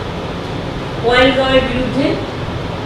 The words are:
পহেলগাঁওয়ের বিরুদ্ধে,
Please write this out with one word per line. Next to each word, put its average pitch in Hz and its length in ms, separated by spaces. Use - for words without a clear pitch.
পহেলগাঁওয়ের 262 680
বিরুদ্ধে, 254 360